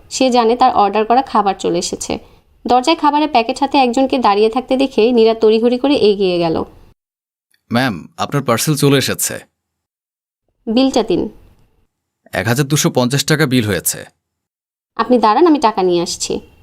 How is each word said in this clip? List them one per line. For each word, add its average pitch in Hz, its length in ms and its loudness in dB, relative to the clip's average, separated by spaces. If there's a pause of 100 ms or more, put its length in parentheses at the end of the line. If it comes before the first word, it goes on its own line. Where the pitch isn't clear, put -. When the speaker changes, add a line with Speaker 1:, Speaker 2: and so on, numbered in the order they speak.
(100)
Speaker 1:
সে 262 200 0
জানে 233 260 2
তার 254 160 4
অর্ডার 208 320 0
করা 233 180 2
খাবার 202 320 -2
চলে 175 240 -4
এসেছে। - 400 -8 (480)
দরজায় 254 300 2
খাবারের 302 320 0
প্যাকেট 247 320 -2
হাতে 277 180 0
একজনকে 262 400 0
দাঁড়িয়ে 214 300 2
থাকতে 254 280 -2
দেখে 254 360 0
নীরা 226 220 4
তড়িঘড়ি 226 440 2
করে 277 160 0
এগিয়ে 196 440 0
গেল। 165 260 -2 (1080)
Speaker 2:
"ম্যাম, 117 440 -4
আপনার 139 260 -4
পার্সেল 131 340 -2
চলে 139 220 2
এসেছে।" 113 400 -4 (1300)
Speaker 1:
"বিলটা 262 360 2
দিন।" 190 260 -2 (1040)
Speaker 2:
এক 95 140 -4
হাজার 123 200 -2
দুশো 151 240 -2
পঞ্চাশ 127 340 -2
টাকা 151 220 0
বিল 123 180 0
হয়েছে। 90 400 -4 (920)
Speaker 1:
"আপনি 240 220 2
দাঁড়ান, 226 280 2
আমি 302 120 4
টাকা 214 240 0
নিয়ে 175 200 0
আসছি।" - 380 -6 (220)